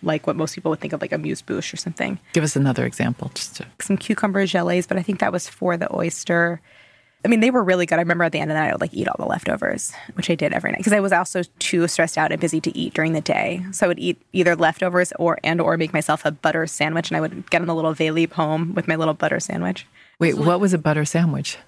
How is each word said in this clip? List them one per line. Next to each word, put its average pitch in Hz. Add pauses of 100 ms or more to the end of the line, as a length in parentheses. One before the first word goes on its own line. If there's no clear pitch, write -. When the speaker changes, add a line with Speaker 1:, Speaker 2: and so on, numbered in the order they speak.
Speaker 1:
like, 156
what 156
most 160
people 170
would 151
think 156
of, -
like, -
amuse-bouche 151
or -
something. 185 (160)
Speaker 2:
Give 165
us 156
another 131
example, -
just -
to - (140)
Speaker 1:
Some -
cucumber 196
gelées, 175
but 190
I 185
think 190
that 196
was 180
for 175
the -
oyster. 170 (640)
I -
mean, 226
they 240
were 247
really 180
good. 165
I 170
remember 170
at 165
the 156
end 156
of -
the 156
night, 156
I -
would, -
like, -
eat -
all -
the -
leftovers, - (220)
which -
I 170
did 147
every -
night, -
'cause 208
I 208
was 196
also 180 (160)
too 175
stressed 165
out 156
and 160
busy 160
to -
eat -
during 160
the 156
day. 175
So 190
I -
would 170
eat 170 (100)
either 175
leftovers 175
or, 170
and 170
or 165
make 165
myself 156
a 151
butter 160
sandwich, 160
and 160
I 156
would -
get 170
on 175
the 170
little 160
Veilip 160
home 160
with -
my 165
little 160
butter 156
sandwich. 175 (340)
Speaker 2:
Wait, 165
Speaker 1:
So 147
Speaker 2:
what 175
was 196
a 180
butter 151
sandwich? 156